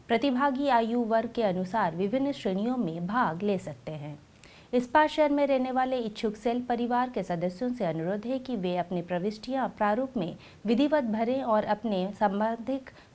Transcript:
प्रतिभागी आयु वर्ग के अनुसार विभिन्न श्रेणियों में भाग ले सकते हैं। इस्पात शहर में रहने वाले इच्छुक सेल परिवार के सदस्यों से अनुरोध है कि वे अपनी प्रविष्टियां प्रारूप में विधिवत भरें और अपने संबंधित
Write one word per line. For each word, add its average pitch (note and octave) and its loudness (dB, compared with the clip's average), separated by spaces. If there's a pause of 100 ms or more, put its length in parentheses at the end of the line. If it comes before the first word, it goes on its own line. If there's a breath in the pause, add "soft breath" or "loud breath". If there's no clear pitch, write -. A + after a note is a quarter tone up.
प्रतिभागी C4 2
आयु A#3 4
वर्ग A3+ 2
के A#3 -2
अनुसार F#3 0
विभिन्न B3+ 0
श्रेणियों G#3+ -2
में F3 -2
भाग F#3+ 0
ले G3+ 2
सकते D#3 -10
हैं। D3 -10 (560 loud breath)
इस्पात D4+ 4
शहर D4 4
में C#4+ 2
रहने C4 0
वाले B3+ 0
इच्छुक G#3+ -4
सेल B3 -2
परिवार A#3+ 0
के A3 -4
सदस्यों F3+ -2
से B3 -4
अनुरोध F3 -2
है C4 -2
कि B3+ -6
वे F3+ -2
अपनी F3 -2
प्रविष्टियां G#3+ -2
प्रारूप G#3+ 0
में F3 -2 (300 loud breath)
विधिवत C#4 4
भरें A3+ 0
और G#3+ 2
अपने G#3 0
संबंधित A3 0 (320 loud breath)